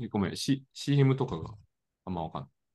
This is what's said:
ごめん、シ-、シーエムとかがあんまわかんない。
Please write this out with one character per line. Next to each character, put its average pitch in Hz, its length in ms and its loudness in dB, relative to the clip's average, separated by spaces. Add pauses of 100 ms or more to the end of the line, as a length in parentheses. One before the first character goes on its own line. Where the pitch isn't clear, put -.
(100)
ご 107 80 -2
め 92 140 2
ん、 - 40 -8
シ-、 135 280 -2 (100)
シ - 200 -2
ー 143 60 6
エ 135 40 8
ム 131 120 6
と 135 80 -2
か 87 140 -4
が - 160 -10 (500)
あ 92 60 -10
ん 92 40 -4
ま 82 100 -4
わ 80 60 -8
か 76 100 -8
ん - 20 -8
な - 60 -16
い。 - 20 -20 (240)